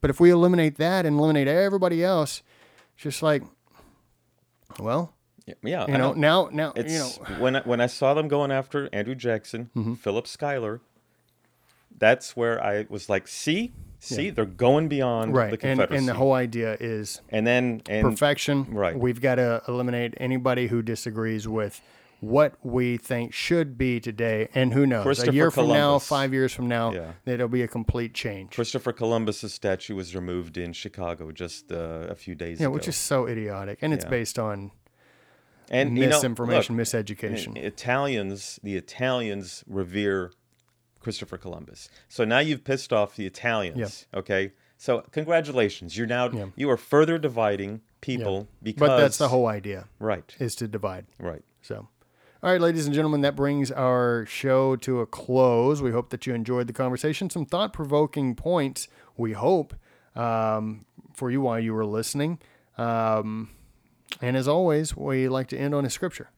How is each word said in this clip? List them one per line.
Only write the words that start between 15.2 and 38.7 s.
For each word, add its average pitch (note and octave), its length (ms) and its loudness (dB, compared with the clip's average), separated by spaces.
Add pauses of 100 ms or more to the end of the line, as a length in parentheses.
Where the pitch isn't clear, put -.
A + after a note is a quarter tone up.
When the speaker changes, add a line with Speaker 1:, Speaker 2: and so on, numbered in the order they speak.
Speaker 1:
Right, A#2 140 2 (100)
Speaker 2:
the - 80 -2
Speaker 1:
and, C3 120 2
and - 0 -
the - 80 4
Speaker 2:
Confederacy." B2+ 300 0
Speaker 1:
whole C3+ 160 4
idea A#2 460 -2
is G#2+ 500 -6
Speaker 2:
And A2 160 2
then, A#2+ 440 2
and G#2+ 200 2
Speaker 1:
perfection. C#3 640 2
Speaker 2:
Right. G2+ 260 0
Speaker 1:
We've A#2+ 240 -2
gotta B2 460 2
eliminate B2 500 -2
anybody B2+ 500 0
who A#2+ 140 0
disagrees A2 680 -4
with A2 340 -4 (380)
what C3 340 2 (100)
we B2 340 0
think A#2+ 360 -4
should D#3+ 460 0
be B2+ 200 0
today, A2 540 -2
and B2+ 200 4
who C#3 120 6
knows? A#2+ 160 4
A - 40 0
Speaker 2:
Christopher C#3 280 2
Speaker 1:
year D#3 180 6
from B2+ 180 4
now, D3 40 8 (140)
Speaker 2:
Columbus. C#3+ 200 4
Speaker 1:
five C#3 260 0
years C3 200 2
from B2 140 -4
now, A#2 260 0
Speaker 2:
Yeah. E2 200 -8 (120)
Speaker 1:
there'll B2 220 0
be B2 160 0
a A#2 40 -2
complete A#2 460 -2
change. F#2+ 380 -8
Speaker 2:
Christopher A#2+ 420 -4
Columbus's A2+ 640 -2
statue G2 400 -4
was F2+ 200 -8
removed F2+ 420 -6
in F2 160 -6
Chicago F2 580 -8
just, E2 400 -12
uh, E2 380 -8
a F2 60 -8
few F2+ 200 -12
days E2+ 240 -10
Speaker 1:
Yeah, D#3 80 2
Speaker 2:
ago. C3+ 80 -2
Speaker 1:
which - 120 -4
is E3 80 -4
so C3 320 0
idiotic, G#2 540 -6
and D#3 100 0
it's C3+ 140 -2
Speaker 2:
Yeah. - 60 -12
Speaker 1:
based A#2+ 260 -2
on G#2 320 -4 (1040)
Speaker 2:
And, B2 260 2
you C3 60 4
know, B2+ 60 6
Speaker 1:
misinformation, A#2+ 680 2
Speaker 2:
look, A#2 80 0
Speaker 1:
miseducation. G#2 720 -6
Speaker 2:
I-, B1+ 40 -10
Italians, A2 1000 -4
the G2+ 140 -6